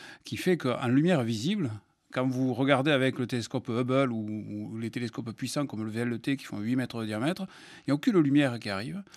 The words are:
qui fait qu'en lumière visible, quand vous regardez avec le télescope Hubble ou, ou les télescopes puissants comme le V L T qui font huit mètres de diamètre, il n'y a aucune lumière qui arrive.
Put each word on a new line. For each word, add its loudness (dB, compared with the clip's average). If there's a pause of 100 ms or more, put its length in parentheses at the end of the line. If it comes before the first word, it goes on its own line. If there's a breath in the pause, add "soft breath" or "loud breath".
(260 loud breath)
qui -6
fait 2
qu'en 0
lumière 4
visible, -2 (420)
quand 0
vous 2
regardez 4
avec 2
le -2
télescope -4
Hubble 2
ou, -4
ou -6
les -6
télescopes -6
puissants -4
comme -6
le -4
V -4
L -2
T -2
qui -14
font -8
huit 0
mètres -4
de -4
diamètre, -2
il -10
n'y 2
a 4
aucune 2
lumière 4
qui -8
arrive. -4 (140)